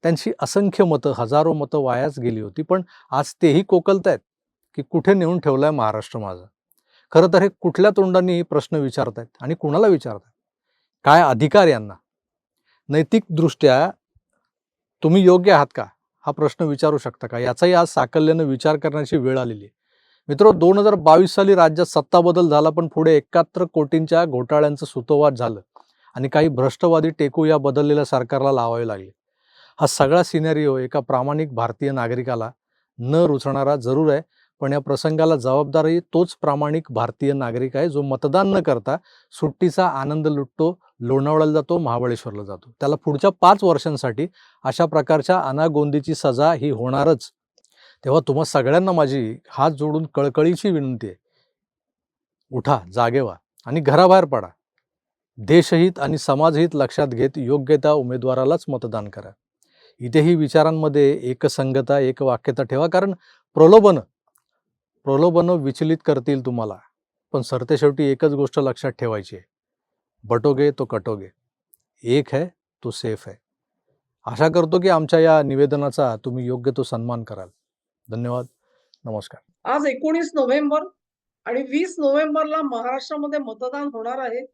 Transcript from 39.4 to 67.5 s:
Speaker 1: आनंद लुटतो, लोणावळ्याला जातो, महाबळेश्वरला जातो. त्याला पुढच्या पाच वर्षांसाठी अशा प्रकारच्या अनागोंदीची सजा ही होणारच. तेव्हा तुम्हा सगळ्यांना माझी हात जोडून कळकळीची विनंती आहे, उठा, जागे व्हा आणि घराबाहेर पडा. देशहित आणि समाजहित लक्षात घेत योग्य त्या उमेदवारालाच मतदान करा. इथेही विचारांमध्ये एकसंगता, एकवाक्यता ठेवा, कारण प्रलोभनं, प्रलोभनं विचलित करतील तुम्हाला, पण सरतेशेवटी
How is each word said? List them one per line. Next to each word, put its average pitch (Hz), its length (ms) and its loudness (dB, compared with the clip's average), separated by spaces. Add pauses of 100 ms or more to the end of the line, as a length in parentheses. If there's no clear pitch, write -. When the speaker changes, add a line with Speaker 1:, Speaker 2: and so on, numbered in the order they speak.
Speaker 1:
आनंद 147 400 -4
लुटतो, 156 520 -4 (200)
लोणावळ्याला 143 540 0
जातो, 156 240 -2
महाबळेश्वरला 120 680 -6
जातो. 98 360 -16
त्याला 143 160 -2
पुढच्या 151 340 0 (120)
पाच 196 220 6
वर्षांसाठी 147 640 -2 (360)
अशा 135 220 -2
प्रकारच्या 156 540 0
अनागोंदीची 151 760 -2
सजा 143 380 0
ही 147 160 -4
होणारच. 131 600 -2 (760)
तेव्हा 143 220 2
तुम्हा 147 160 0
सगळ्यांना 151 480 0
माझी 135 460 -2 (120)
हात 147 220 0
जोडून 151 340 -4
कळकळीची 156 680 -2
विनंती 131 360 -4
आहे, 92 80 -16 (1400)
उठा, 127 280 -2 (140)
जागे 120 260 0
व्हा 104 160 -6 (300)
आणि 139 140 -4
घराबाहेर 175 460 6
पडा. 120 220 -6 (880)
देशहित 170 600 2
आणि 147 180 -4
समाजहित 156 560 0
लक्षात 143 340 -2
घेत 123 280 -2
योग्य 139 420 0
त्या 151 160 2
उमेदवारालाच 131 720 -2
मतदान 113 420 -8
करा. 98 200 -18 (680)
इथेही 151 360 2
विचारांमध्ये 151 880 2
एकसंगता, 131 760 -2
एकवाक्यता 131 640 -2
ठेवा, 139 300 -2
कारण 190 200 0 (400)
प्रलोभनं, 180 480 8 (1000)
प्रलोभनं 170 500 2
विचलित 156 520 -2
करतील 135 400 -2
तुम्हाला, 113 320 -6 (540)
पण 139 100 -4
सरतेशेवटी 139 600 -2